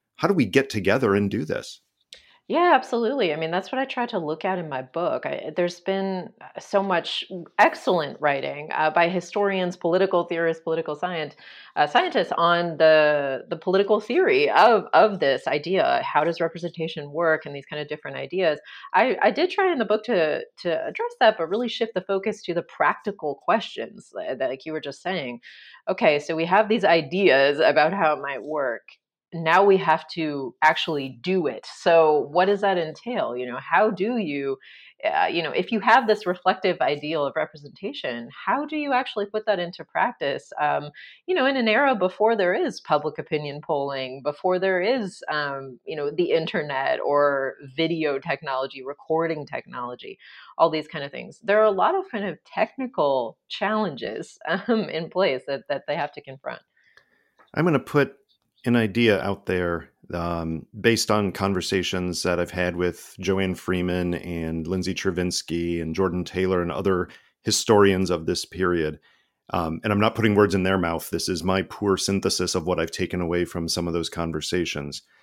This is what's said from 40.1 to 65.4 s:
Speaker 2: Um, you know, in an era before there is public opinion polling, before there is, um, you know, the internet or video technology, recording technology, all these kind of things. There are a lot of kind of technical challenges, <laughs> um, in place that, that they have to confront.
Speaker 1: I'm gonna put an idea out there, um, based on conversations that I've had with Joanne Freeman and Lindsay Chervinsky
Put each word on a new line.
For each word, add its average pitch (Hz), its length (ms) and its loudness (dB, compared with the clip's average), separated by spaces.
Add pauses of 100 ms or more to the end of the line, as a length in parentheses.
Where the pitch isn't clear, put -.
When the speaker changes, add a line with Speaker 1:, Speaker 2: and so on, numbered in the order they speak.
Speaker 2:
Um, 147 300 -2 (360)
you 370 80 -2
know, 269 120 2
in 277 100 0
an 240 100 0
era 262 280 4
before 208 420 2
there 180 160 2
is 254 300 -4
public 151 360 -2
opinion 147 480 -6
polling, 139 560 -4
before 180 360 0
there 185 240 0
is, 220 480 -2
um, 139 560 -6
you 156 100 -8
know, 147 140 -4
the 151 220 0
internet 147 680 -2
or 139 540 0 (200)
video 160 440 -2
technology, 135 640 -6
recording 160 640 -4
technology, 123 720 -12 (400)
all 165 100 6
these 156 200 -4
kind 143 180 -8
of 139 40 -10
things. 123 320 -14
There 208 160 2
are 220 60 6
a 214 60 4
lot 196 240 2
of 381 160 -2
kind 208 160 -6
of 170 180 -6
technical 143 920 -2 (100)
challenges, 160 920 -6
<laughs> - 40 -12
um, 190 440 -2
in 160 180 -6
place 160 380 0
that, 139 240 -6
that 139 180 -6
they 151 80 -2
have 147 160 -4
to 147 80 -18
confront. - 400 -14 (920)
Speaker 1:
I'm 156 100 0
gonna 156 140 4
put - 380 0 (480)
an 120 120 4
idea 110 440 4
out 98 260 -4
there, 87 420 -2 (260)
um, 85 500 -4 (160)
based 113 300 2
on 104 220 0
conversations 90 880 -2
that 87 160 0
I've 87 140 -2
had 90 240 -2
with 87 420 -4
Joanne 95 380 0
Freeman 90 580 -2
and 82 540 -6
Lindsay 95 260 -4
Chervinsky 85 880 -4